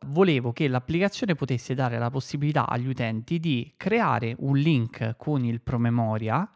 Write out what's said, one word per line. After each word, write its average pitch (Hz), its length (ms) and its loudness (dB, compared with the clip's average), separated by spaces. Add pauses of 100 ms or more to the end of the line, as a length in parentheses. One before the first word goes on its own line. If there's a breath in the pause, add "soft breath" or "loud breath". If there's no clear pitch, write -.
Volevo 139 460 2
che 147 160 0
l'applicazione 175 680 0
potesse 131 400 -2
dare 123 240 0
la 120 100 0
possibilità 143 580 0
agli 123 200 -2
utenti 120 500 -2
di 156 380 -2
creare 135 640 0
un 139 180 2
link 120 600 0
con 147 260 -2
il 117 160 -2
promemoria 117 960 0